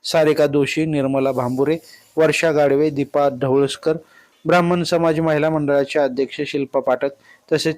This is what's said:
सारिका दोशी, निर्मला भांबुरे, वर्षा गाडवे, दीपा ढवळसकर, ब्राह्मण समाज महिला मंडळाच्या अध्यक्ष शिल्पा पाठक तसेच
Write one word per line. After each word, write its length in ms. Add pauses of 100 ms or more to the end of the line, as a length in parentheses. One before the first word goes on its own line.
सारिका 440
दोशी, 380
निर्मला 460
भांबुरे, 460 (400)
वर्षा 340
गाडवे, 380
दीपा 400
ढवळसकर, 640 (520)
ब्राह्मण 380
समाज 360
महिला 300
मंडळाच्या 540
अध्यक्ष 440
शिल्पा 320
पाठक 300 (440)
तसेच 240